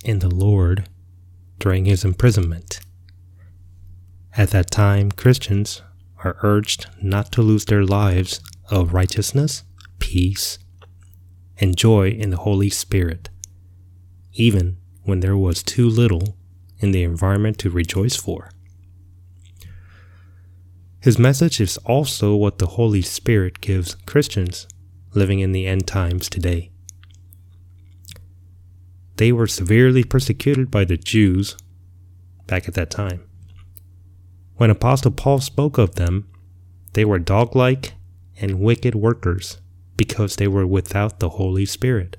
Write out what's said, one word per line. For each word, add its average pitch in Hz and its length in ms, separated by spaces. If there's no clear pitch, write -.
in 107 140
the 90 100
Lord 95 600
during 92 280
his 101 180
imprisonment. 90 760
At 101 140
that 92 200
time, 101 400
Christians 101 720
are 90 200
urged 104 440
not 98 320
to 120 100
lose 107 220
their 104 200
lives 95 560
of 87 220
righteousness, 107 680
peace, - 580
and 92 180
joy 104 340
in 107 200
the 90 80
Holy 101 300
Spirit, 87 600
even 98 420
when 92 160
there 95 160
was 92 260
too - 260
little 110 480
in 101 120
the 92 140
environment 98 540
to 95 120
rejoice 90 460
for. - 340
His 117 180
message 139 400
is 101 200
also 117 580
what 101 220
the 92 80
Holy 107 360
Spirit 95 600
gives 95 320
Christians 98 600
living 98 260
in 95 120
the 95 140
end 95 200
times 90 440
today. 87 400
They 113 140
were 117 160
severely 120 580
persecuted 131 680
by 98 160
the 87 100
Jews 98 580
back 92 200
at 87 80
that - 160
time. 92 320
When 117 160
Apostle 131 400
Paul 139 300
spoke 143 360
of 104 200
them, 92 340
they 107 100
were 101 140
dog-like 127 720
and 95 200
wicked 117 340
workers 104 640
because 104 380
they 101 120
were 98 180
without 98 540
the 87 100
Holy 95 360
Spirit. 110 520